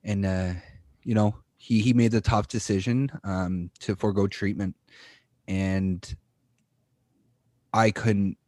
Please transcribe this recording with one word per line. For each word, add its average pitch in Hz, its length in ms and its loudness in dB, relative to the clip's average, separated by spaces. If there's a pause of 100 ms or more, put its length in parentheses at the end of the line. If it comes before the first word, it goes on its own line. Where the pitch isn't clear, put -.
And, 101 220 -2
uh, 92 260 -2 (500)
you 120 120 -2
know, 107 200 4 (220)
he, 113 240 2
he 120 120 4
made 117 200 6
the 113 80 4
tough 104 280 2
decision, 120 600 -2 (140)
um, 92 460 -4 (100)
to 104 160 -4
forego 101 300 0
treatment. 98 500 -4 (720)
And 95 680 -2 (1600)
I 110 180 4
couldn't 101 460 0 (120)